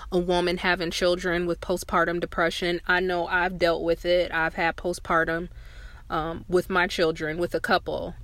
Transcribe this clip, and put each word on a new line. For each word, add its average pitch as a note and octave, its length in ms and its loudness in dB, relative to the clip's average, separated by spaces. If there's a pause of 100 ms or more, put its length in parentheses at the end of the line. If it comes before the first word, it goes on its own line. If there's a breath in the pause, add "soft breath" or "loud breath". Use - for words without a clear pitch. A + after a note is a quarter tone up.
(120)
a F#3+ 60 2
woman F3 400 2
having F3 340 0
children F3 540 2
with E3+ 160 -2
postpartum F3 580 0
depression. F3 680 0
I F3+ 120 4
know F3+ 280 0
I've F#3 300 0
dealt E3 240 4
with E3 220 0
it. F3 280 2
I've E3 240 0
had E3 220 0
postpartum, E3+ 720 0 (580 loud breath)
um, E3 400 -4
with F3 220 2
my F3+ 160 4
children, D#3+ 540 0
with F3 160 -2
a - 40 2
couple. F3 540 -2 (100)